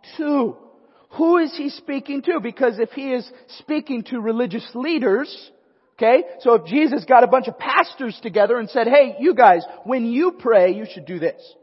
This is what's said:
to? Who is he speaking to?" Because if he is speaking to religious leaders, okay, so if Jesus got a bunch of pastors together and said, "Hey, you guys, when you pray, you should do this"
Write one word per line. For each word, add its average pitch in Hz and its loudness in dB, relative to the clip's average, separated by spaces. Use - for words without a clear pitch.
to? 294 -4
Who 339 2
is 320 -2
he 285 -8
speaking 277 -10
to?" 339 -2
Because 233 -2
if 226 -4
he 269 -8
is 247 -8
speaking 294 -6
to 247 -8
religious 226 -4
leaders, 262 -4
okay, 247 4
so 240 4
if 170 0
Jesus 254 -2
got 247 6
a 233 2
bunch 247 0
of - -12
pastors 269 -4
together 214 0
and 220 -8
said, 233 -2
"Hey, 254 4
you 311 2
guys, 190 6
when 240 -4
you 294 -2
pray, 196 4
you 214 -6
should 175 -18
do 175 -12
this" - -6